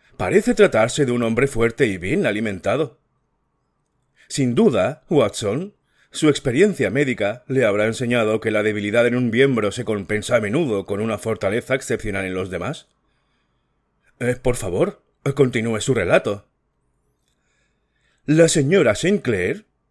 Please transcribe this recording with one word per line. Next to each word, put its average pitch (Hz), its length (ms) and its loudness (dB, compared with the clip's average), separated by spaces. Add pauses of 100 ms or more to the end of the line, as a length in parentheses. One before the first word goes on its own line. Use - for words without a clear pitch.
(160)
Parece 220 380 2
tratarse 123 500 2
de 120 80 0
un 120 100 -2
hombre 113 240 0
fuerte 117 400 0
y 95 120 -2
bien 127 280 -2
alimentado». 107 720 -2 (1300)
Sin 127 260 -2
duda, 135 540 2
Watson, 127 640 0 (360)
su - 180 0
experiencia 139 640 2
médica 120 560 -2
le 131 180 0
habrá 104 220 2
enseñado 113 540 0
que 113 100 -4
la 107 120 0
debilidad 107 440 0
en 120 80 0
un 123 160 0
miembro 117 400 2
se 117 140 -8
compensa 107 520 -2
a 117 40 2
menudo 107 460 -2
con 101 140 -4
una 110 180 -4
fortaleza 110 560 -4
excepcional 107 500 -4
en 95 100 -6
los 92 160 -6
demás. - 380 -8 (1300)
Eh, 123 220 -2
por 123 160 0
favor, 107 460 -4 (320)
continúe 117 460 0
su - 120 0
relato. 104 560 0 (1800)
La 160 240 6
señora 143 480 2
Saint 185 260 0
Clair 113 440 -2 (240)